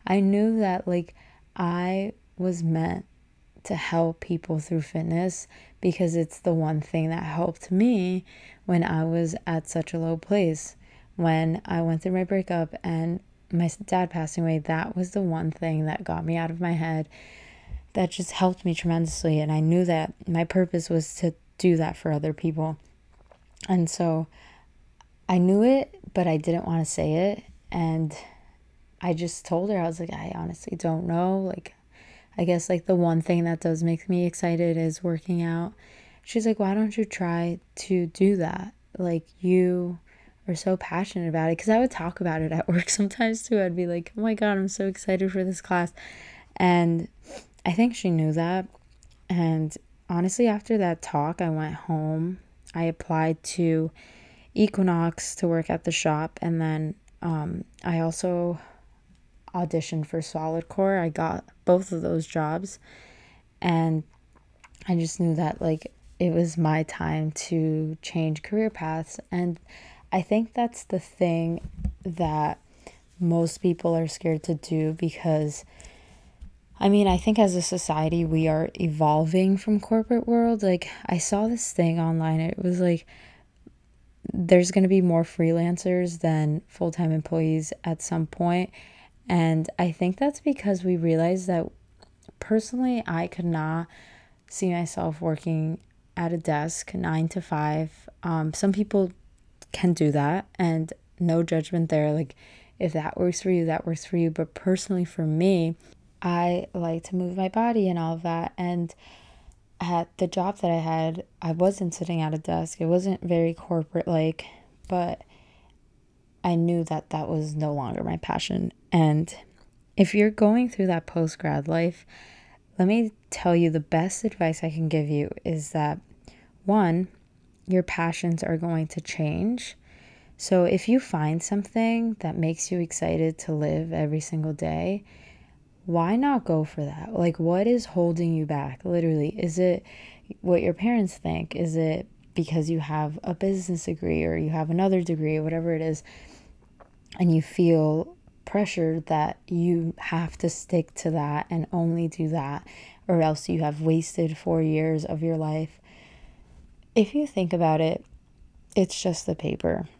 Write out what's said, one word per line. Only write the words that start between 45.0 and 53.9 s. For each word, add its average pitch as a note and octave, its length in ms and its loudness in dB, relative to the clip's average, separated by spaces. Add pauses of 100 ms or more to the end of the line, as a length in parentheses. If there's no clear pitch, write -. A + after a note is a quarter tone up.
for F#3 120 0
this F#3 160 -4
class." F3 320 0 (640)
And E3+ 520 4 (560)
I F3+ 80 0
think A#3 220 2
she F#3 160 -2
knew D#3 220 2
that. F3 340 0 (640)
And D#3+ 480 0 (320)
honestly, F#3 380 2
after G#3+ 320 0
that F3 240 0
talk, D#3 400 -2
I E3+ 80 0
went D#3 240 -2
home. D#3+ 640 -2 (360)
I E3 100 -2
applied D#3+ 580 -2
to D#3+ 480 0 (640)